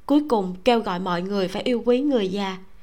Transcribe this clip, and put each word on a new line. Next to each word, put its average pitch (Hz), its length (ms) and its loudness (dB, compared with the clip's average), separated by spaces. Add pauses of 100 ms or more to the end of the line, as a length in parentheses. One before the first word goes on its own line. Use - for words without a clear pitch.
Cuối 294 240 4
cùng 185 340 0
kêu 240 160 4
gọi 202 200 -4
mọi 180 220 -2
người 196 260 -2
phải 190 140 -6
yêu 240 240 0
quý 247 140 4
người 262 280 2
già, 190 300 -4 (260)